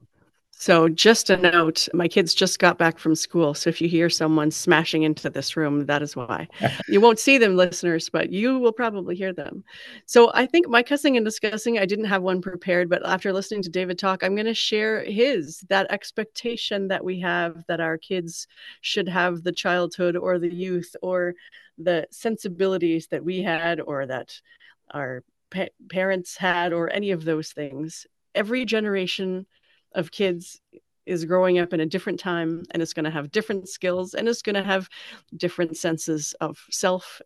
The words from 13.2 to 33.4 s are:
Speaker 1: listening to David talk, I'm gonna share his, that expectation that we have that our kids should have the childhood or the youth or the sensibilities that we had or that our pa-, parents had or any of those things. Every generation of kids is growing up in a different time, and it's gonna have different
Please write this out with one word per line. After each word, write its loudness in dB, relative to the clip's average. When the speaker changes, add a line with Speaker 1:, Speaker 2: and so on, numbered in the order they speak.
Speaker 1:
listening -4
to -10
David -4
talk, 0
I'm 0
gonna -2
share 0
his, 0
that 2
expectation -6
that -4
we -4
have -2
that -2
our -2
kids -8
should -2
have 0
the -2
childhood 0
or 0
the -2
youth -6
or -2
the 0
sensibilities -2
that -4
we -4
had -2
or -6
that -10
our -8
pa-, -4
parents -2
had 0
or -2
any -2
of -4
those -2
things. -10
Every -2
generation -2
of -4
kids -4
is -4
growing 4
up 0
in 0
a 0
different -4
time, -4
and -4
it's -6
gonna -4
have -6
different -4